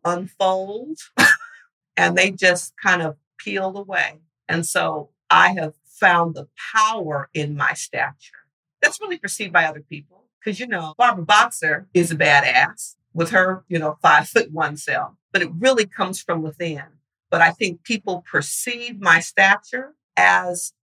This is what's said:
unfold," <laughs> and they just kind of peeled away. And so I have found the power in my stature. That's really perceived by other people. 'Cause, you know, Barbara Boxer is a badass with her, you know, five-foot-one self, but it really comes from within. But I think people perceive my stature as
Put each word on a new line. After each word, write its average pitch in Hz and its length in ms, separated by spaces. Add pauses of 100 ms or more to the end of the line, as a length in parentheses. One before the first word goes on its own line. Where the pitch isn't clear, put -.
unfold," 190 960 (180)
<laughs> - 800
and 175 200
they 190 140
just 185 460
kind 180 260
of 156 140 (200)
peeled 190 400
away. 190 440 (260)
And 170 180
so 160 460 (180)
I 180 240
have 156 300
found 170 500
the - 160 (240)
power 175 600
in 147 220
my 135 180
stature. - 760 (340)
That's - 180
really 370 200
perceived 196 340
by 170 120
other 156 160
people. - 480 (140)
'Cause, 208 160
you 247 80
know, 170 300
Barbara 220 280
Boxer 208 680
is 170 180
a 160 40
badass 131 800 (180)
with 165 160
her, 185 380
you 170 100
know, 151 240
five-foot-one 151 760
self, 127 360 (180)
but 190 120
it - 100
really 226 320
comes 185 340
from 170 220
within. 156 580 (300)
But 165 120
I 165 100
think 175 320
people 196 400
perceive 240 760
my 170 200
stature 202 760 (220)
as 180 560 (160)